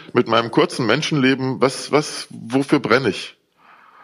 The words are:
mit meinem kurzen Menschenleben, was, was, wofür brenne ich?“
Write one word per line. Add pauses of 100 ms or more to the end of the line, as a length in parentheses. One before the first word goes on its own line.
(140)
mit
meinem
kurzen
Menschenleben,
was,
was,
wofür
brenne
ich?“ (680)